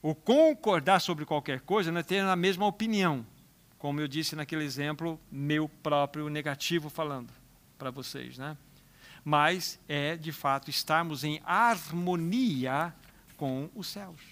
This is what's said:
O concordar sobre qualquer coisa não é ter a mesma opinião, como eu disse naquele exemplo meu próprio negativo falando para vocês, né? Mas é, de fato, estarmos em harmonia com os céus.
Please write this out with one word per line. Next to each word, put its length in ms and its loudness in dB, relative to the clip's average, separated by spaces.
O 140 -2
concordar 840 6
sobre 240 -4
qualquer 360 -2
coisa 300 0
não 80 0
é 40 -4
ter 160 0
a 160 2
mesma 300 2
opinião, 600 0
como 220 -4
eu 80 -2
disse 300 -4
naquele 260 -4
exemplo 560 -4
meu 380 0
próprio 640 -2
negativo 600 -2
falando 440 -6
para 140 -8
vocês, 460 -12
né? 200 -10
Mas 600 4
é, 300 -2
de 160 -8
fato, 380 -2
estarmos 560 0
em 180 -4
harmonia 1500 0
com 400 -4
os 120 -10
céus. 340 -14